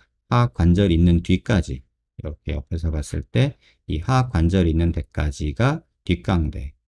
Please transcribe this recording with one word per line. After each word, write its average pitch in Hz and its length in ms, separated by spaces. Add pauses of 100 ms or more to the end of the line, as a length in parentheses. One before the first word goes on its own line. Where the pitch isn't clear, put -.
(300)
하악관절 101 640
있는 87 320
뒤까지, 92 580 (380)
이렇게 76 340
옆에서 80 380
봤을 76 320
때 127 320 (320)
이 80 120
하악관절 92 680
있는 82 240
데까지가 - 920 (220)
뒷광대 85 680 (140)